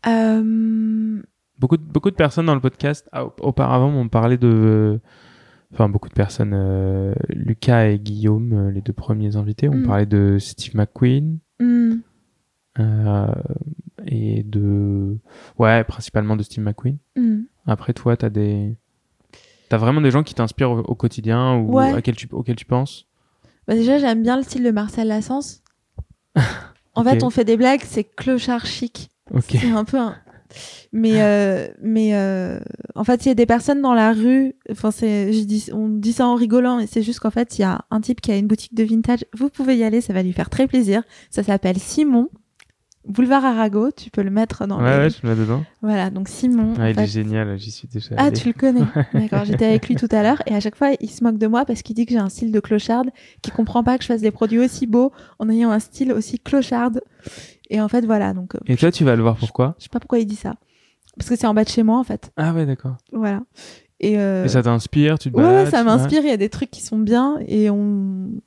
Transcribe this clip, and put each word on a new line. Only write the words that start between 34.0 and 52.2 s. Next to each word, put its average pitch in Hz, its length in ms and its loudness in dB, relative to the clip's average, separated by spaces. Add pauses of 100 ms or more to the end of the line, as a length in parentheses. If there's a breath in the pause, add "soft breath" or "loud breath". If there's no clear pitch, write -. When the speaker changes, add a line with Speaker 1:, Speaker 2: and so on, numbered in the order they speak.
Speaker 1:
rue, 262 420 2 (180)
enfin, 220 180 -2
c'est, 208 420 0
je 220 120 0
dis, 214 280 -4
on 214 160 -4
dit 214 240 -2
ça 247 140 2
en 240 80 4
rigolant, 247 440 2
mais 214 100 -4
c'est 226 140 -2
juste 233 180 -4
qu'en 220 100 0
fait, 233 280 -4
il 208 40 0
y - 20 2
a 185 280 -2
un 214 80 0
type 240 200 -4
qui 226 120 -2
a 196 40 0
une 202 120 0
boutique 214 260 -2
de 226 80 0
vintage. 226 420 0 (140)
Vous 277 120 -2
pouvez 262 260 0
y 226 80 2
aller, 220 160 2
ça 220 120 -6
va 185 120 0
lui 185 80 -2
faire - 180 -4
très 269 160 2
plaisir. 226 380 2 (260 soft breath)
Ça 202 140 -4
s'appelle 190 340 0
Simon, 277 500 2 (800)
boulevard 254 380 2
Arago, 220 520 0
tu - 140 -20
peux 202 120 -2
le 196 80 -2
mettre 214 360 -2
dans 196 160 -4
Speaker 2:
Ouais, 123 160 2
Speaker 1:
les 143 60 4
Speaker 2:
ouais, - 60 4
je 120 120 -10
le 117 80 -2
mets 110 100 2
dedans. 117 240 0 (160)
Speaker 1:
Voilà, 202 300 -2
donc 190 180 -8
Simon, 233 480 0
Speaker 2:
Ah, 165 60 -2
Speaker 1:
en - 40 2
Speaker 2:
il 113 40 2
est 107 40 0
Speaker 1:
fait. 107 120 2
Speaker 2:
génial, 107 520 -2
j'y 107 120 -14
suis - 180 -18
déjà 113 300 -10
Speaker 1:
Ah, 269 60 4
Speaker 2:
allé. 285 120 2
Speaker 1:
tu 170 120 -2
le 233 60 -2
connais. 247 280 2 (160)
Speaker 2:
<laughs> - 160 -2
Speaker 1:
D'accord, 214 300 0
j'étais 208 220 0
avec 220 220 2
lui 247 60 0
tout 233 160 -2
à 214 120 2
l'heure 247 240 2
et 214 80 -2
à 202 60 0
chaque 208 160 -6
fois, 285 140 2 (100)
il 214 100 -8
se - 140 -6
moque 220 140 0
de 220 80 0
moi 233 180 2
parce 233 180 -6
qu'il 220 140 -10
dit 233 80 0
que 247 80 -2
j'ai 233 60 2
un 196 100 0